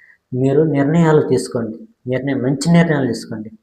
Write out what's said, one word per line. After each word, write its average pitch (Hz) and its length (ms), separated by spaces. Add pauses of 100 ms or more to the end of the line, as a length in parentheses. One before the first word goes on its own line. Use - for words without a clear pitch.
(340)
మీరు 135 300
నిర్ణయాలు 151 640
తీసుకోండి, 117 500 (300)
నిర్ణయం, 127 360
మంచి 147 280
నిర్ణయాలు 156 360
తీసుకోండి. 110 440 (120)